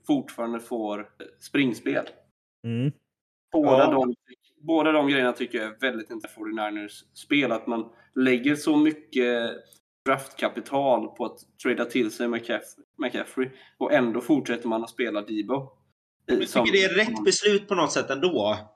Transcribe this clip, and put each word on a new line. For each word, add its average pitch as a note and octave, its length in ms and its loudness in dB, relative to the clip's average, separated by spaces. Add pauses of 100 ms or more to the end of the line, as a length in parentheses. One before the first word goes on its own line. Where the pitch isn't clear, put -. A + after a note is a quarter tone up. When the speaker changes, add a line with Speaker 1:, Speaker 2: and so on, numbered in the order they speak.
Speaker 1:
fortfarande A#2+ 520 -4
får G#2+ 500 -6 (300)
springspel. - 680 -2 (640)
Speaker 2:
Mm. A#2+ 240 -2 (600)
Speaker 1:
Båda C#3+ 260 4
Speaker 3:
Ja. G#3 140 6
Speaker 1:
de, B2 220 2 (480)
båda D#3 300 2
de D3+ 160 4
grejerna C3 260 2
tycker A#2+ 240 -6
jag A2 100 -4
är A2 120 -14
väldigt A#2 320 -4
intressant A2 220 -12
för A2+ 80 -20
forty-niners G#2+ 600 -6 (100)
spel, C#3 380 0
att A2 160 -4
man A2+ 220 -4 (260)
lägger B2+ 400 2
så D3+ 220 0
mycket B2 720 2 (540)
draftkapital B2+ 1000 0
på - 180 -8
att - 120 -10 (260)
trada A#2 220 0
till A#2 260 0
sig A#2+ 160 -4
McCaff-, A#2 480 -6 (220)
McCaffrey, - 520 -4 (280)
och B2+ 160 0
ändå B2 280 2
fortsätter B2+ 460 0
man A2+ 160 -2
att A#2 60 -12
spela G#2+ 320 -4
Deebo. A2 480 -6 (600)
Speaker 3:
Jag B2+ 100 4
tycker - 120 -4
Speaker 1:
Som A#2+ 200 2
Speaker 3:
det F#3+ 120 6
är F#3 120 2
rätt A3 300 0
beslut G3+ 420 4
på G3 80 -2
något D#3+ 160 2
sätt B2+ 180 -2
ändå, C3 480 0 (180)